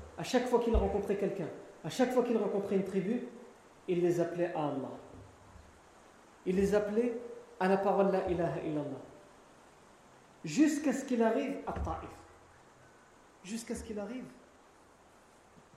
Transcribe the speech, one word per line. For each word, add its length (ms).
à 60
chaque 240
fois 140
qu'il 140
rencontrait 420
quelqu'un, 320
à 60
chaque 220
fois 100
qu'il 160
rencontrait 380
une 80
tribu, 420
il 120
les 200
appelait 340
à 140
Allah. 220
Il 100
les 180
appelait 460
à 100
la 80
parole 340
La 200
ilaha 320
illallah. 400
Jusqu'à 520
ce 100
qu'il 180
arrive 440
à 60
Taïf. 380
Jusqu'à 300
ce 100
qu'il 140
arrive 260